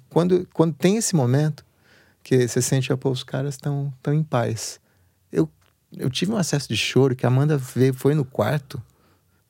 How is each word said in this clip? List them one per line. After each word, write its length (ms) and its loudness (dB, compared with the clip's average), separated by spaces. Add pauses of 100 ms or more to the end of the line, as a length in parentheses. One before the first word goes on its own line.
(100)
quando, 420 2
quando 220 2
tem 240 2
esse 180 0
momento 480 2 (580)
que 240 2
você 140 -2
sente, 360 0
"Pô, 140 -2
os 140 -4
caras 320 -6
tão, 340 -6 (120)
tão 100 -2
em 100 2
paz." 560 -4 (540)
Eu, 160 0 (480)
eu 140 -4
tive 200 -4
um 60 -2
acesso 320 -2
de 80 -4
choro 400 0
que 80 -4
a 60 2
Amanda 260 2
veio, 380 0
foi 200 0
no 120 0
quarto 560 -4 (680)